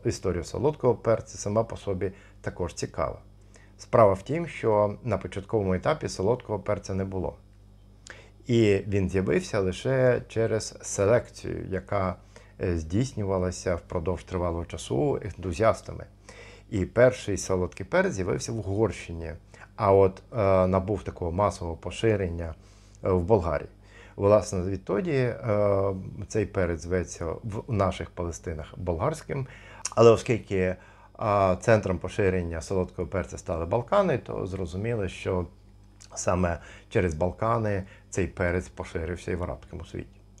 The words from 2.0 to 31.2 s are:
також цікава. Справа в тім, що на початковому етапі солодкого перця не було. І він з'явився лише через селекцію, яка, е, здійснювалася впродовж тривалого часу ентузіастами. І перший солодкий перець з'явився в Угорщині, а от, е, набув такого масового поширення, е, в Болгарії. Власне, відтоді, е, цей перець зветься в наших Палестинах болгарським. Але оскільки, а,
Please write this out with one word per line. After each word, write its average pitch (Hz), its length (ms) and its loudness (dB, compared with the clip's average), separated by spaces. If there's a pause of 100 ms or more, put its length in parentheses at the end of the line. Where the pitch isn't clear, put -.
також - 320 -6
цікава. - 460 -6 (580)
Справа 110 360 6
в 95 80 -4
тім, 165 260 -4
що 104 560 2
на 107 140 0
початковому 95 560 -2
етапі 139 360 -2
солодкого 107 500 0
перця 98 340 -4
не 95 120 -2
було. 95 300 -4 (1120)
І 107 400 6
він 98 220 2
з'явився 107 500 0
лише 123 680 2
через 110 540 -2
селекцію, 95 880 0
яка, 92 460 -2 (460)
е, 90 160 0
здійснювалася 92 1000 -2
впродовж 87 480 -4
тривалого 85 420 -4
часу 131 580 -4
ентузіастами. 90 800 -2 (640)
І 92 160 0
перший 117 520 4
солодкий 92 480 -2
перець 185 280 0
з'явився 107 380 -4
в 113 80 -6
Угорщині, 90 720 -2 (440)
а 101 180 4
от, 98 280 6 (120)
е, 95 340 4
набув 95 360 0
такого - 280 -6
масового 87 460 0
поширення, 87 800 -2 (500)
е, 104 40 0
в 92 140 4
Болгарії. 85 460 2 (460)
Власне, 101 460 4
відтоді, 160 500 -2
е, 104 800 0 (340)
цей 107 180 -2
перець 85 360 -2
зветься 85 440 -4 (180)
в 113 300 -8
наших 98 360 0
Палестинах 82 680 -10
болгарським. 127 720 -4 (480)
Але 117 160 10
оскільки, 95 640 0 (380)
а, 101 480 2